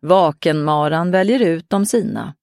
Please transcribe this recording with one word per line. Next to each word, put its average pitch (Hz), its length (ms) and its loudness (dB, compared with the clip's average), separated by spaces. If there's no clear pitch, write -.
Vakenmaran 156 1080 0
väljer 190 280 2
ut 170 300 0
de 202 160 0
sina. 147 580 -4